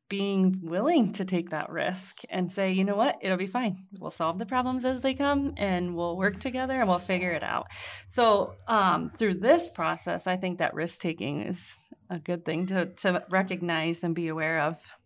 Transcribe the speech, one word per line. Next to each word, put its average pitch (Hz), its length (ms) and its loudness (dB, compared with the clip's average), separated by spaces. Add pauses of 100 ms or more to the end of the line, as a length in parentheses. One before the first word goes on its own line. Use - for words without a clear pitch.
being 196 540 2
willing 202 500 2
to 190 140 -4
take 180 240 -2
that 151 180 -4
risk - 520 -2 (100)
and 180 220 -2
say, 190 200 0
"You 190 120 2
know 202 120 0
what? 247 280 2
It'll 190 140 0
be 190 100 -2
fine. 196 400 -4 (120)
We'll 156 120 -8
solve 165 260 -2
the 208 80 -4
problems 254 400 0
as 254 160 -2
they 262 140 0
come, 277 420 0
and 180 380 0
we'll 170 200 -2
work 190 240 0
together, 262 400 -2
and 226 80 2
we'll 180 120 4
figure 180 320 -2
it 156 100 -2
out." - 240 -2 (420)
So, 220 460 4 (140)
um, 175 500 4
through 202 180 2
this 254 360 4
process, 170 560 -2
I 185 100 0
think 180 220 -4
that - 160 0
risk-taking 165 680 -2
is - 340 -4 (320)
a 180 120 -6
good 175 260 -6
thing 170 220 -2
to, 185 180 0
to 180 440 0
recognize 170 720 0
and 170 100 2
be 170 140 -2
aware 160 340 0
of. 160 180 0 (260)